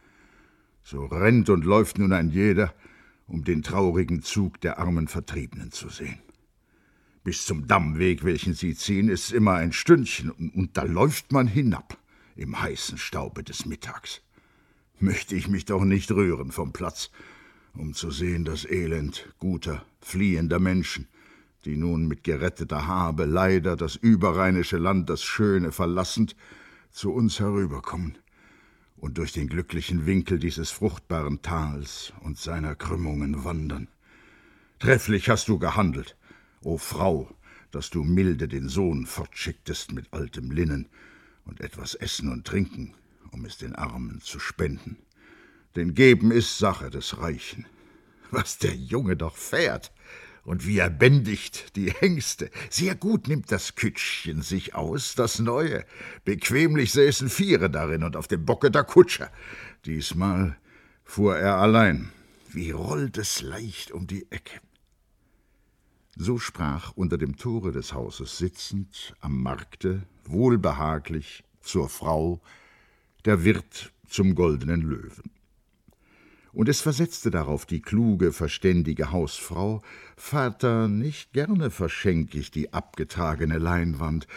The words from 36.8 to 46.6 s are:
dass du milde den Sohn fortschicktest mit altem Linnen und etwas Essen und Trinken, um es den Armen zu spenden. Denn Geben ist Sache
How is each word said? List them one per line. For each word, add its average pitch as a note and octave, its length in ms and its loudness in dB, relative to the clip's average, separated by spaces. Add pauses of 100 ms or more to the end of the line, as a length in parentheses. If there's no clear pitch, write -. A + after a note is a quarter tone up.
dass D2 180 -10
du D#2+ 140 -2
milde E2+ 440 2
den C2+ 220 -6
Sohn D#2 340 0
fortschicktest - 880 -10
mit - 220 -12
altem B1+ 360 -8
Linnen D2 380 -2 (560)
und - 160 -16
etwas - 340 -12
Essen - 380 -6
und B1 140 -10
Trinken, - 480 -4 (380)
um A#1+ 120 -12
es - 140 -16
den B1+ 160 -12
Armen A#1+ 480 -10
zu - 180 -12
spenden. - 560 -6 (800)
Denn E2+ 160 -2
Geben A2+ 380 8
ist A#2 260 2
Sache F2 320 0